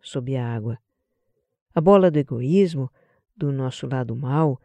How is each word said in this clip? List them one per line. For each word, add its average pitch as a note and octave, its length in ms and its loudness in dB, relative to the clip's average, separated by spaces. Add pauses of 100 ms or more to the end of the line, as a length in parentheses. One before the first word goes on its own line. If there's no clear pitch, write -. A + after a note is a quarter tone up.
sob C3 340 -6
a B2 80 -4
água? A#2 320 -6 (960)
A E3+ 80 -2
bola F#3 300 6
do D3+ 80 0
egoísmo, C#3+ 720 0 (460)
do C#3+ 160 -4
nosso C3+ 340 -6
lado A#2+ 300 -6
mau, C#3 480 -2